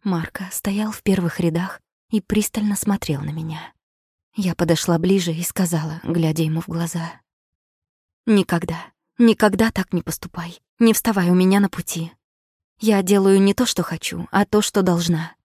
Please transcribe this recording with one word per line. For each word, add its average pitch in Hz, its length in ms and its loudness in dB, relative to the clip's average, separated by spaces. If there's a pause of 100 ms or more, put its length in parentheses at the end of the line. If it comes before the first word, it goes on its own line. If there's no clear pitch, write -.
Марко 180 480 -6
стоял 208 400 -4
в - 120 -14
первых 185 360 0
рядах 170 420 -2 (280)
и 214 100 0
пристально 208 560 -2
смотрел 175 460 -2
на 147 80 -6
меня. 160 440 -10 (600)
Я 185 200 -2
подошла 165 420 2
ближе 175 360 2
и 170 100 -6
сказала, 160 600 -2
глядя 160 400 0
ему 156 180 -2
в - 80 -12
глаза: 165 520 -6 (1040)
«Никогда, 175 600 0 (320)
никогда 220 520 4
так - 220 -4
не 170 100 -2
поступай, - 600 -12 (180)
не 226 140 6
вставай 196 360 0
у 180 40 6
меня 185 260 4
на 202 80 2
пути. - 460 -8 (680)
Я 214 220 2
делаю 196 400 6
не 196 120 4
то, 247 120 0
что - 180 -4
хочу, 170 480 -8
а 202 140 2
то, 208 160 2
что 208 200 0
должна. 170 640 0